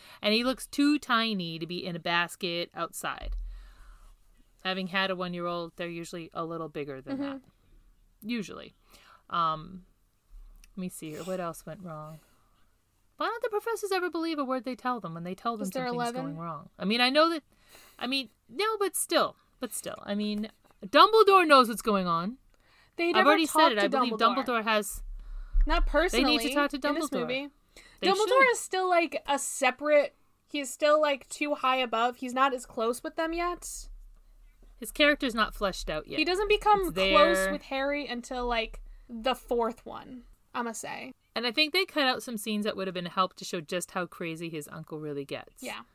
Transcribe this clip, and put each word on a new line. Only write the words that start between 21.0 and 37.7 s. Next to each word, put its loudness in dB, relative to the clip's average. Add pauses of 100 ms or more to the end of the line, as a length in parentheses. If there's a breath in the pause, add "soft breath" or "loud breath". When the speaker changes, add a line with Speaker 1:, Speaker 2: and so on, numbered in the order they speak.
Speaker 1:
knows 10
what's -6
going 0
on. -2 (600 soft breath)
Speaker 2:
They 2
Speaker 1:
I've 0
Speaker 2:
never 6
Speaker 1:
already 6
Speaker 2:
talk 2
Speaker 1:
said 8
it. 0
Speaker 2:
to 2
Speaker 1:
I 2
believe 0
Speaker 2:
Dumbledore. 2
Speaker 1:
Dumbledore 0
has -2 (600 loud breath)
Speaker 2:
Not 4
personally 4 (140)
Speaker 1:
They 0
need 0
to -2
talk 2
to -4
Speaker 2:
in -2
this -2
Speaker 1:
Dumbledore. -2
Speaker 2:
movie. -4 (540 loud breath)
Speaker 1:
They 0
Speaker 2:
Dumbledore 4
Speaker 1:
should. 6
Speaker 2:
is 0
still, -2
like, 2
a 2
separate, 2 (320)
he -6
is -8
still, 4
like, 0
too -4
high 2
above. 0
He's -8
not 2
as -8
close -4
with -8
them -2
yet. -6 (880)
Speaker 1:
His -12
character's 2
not 0
fleshed -4
out -6
yet. -6
Speaker 2:
He 0
doesn't 0
become 4
Speaker 1:
It's -2
Speaker 2:
close 6
Speaker 1:
there. 0
Speaker 2:
with -6
Harry -4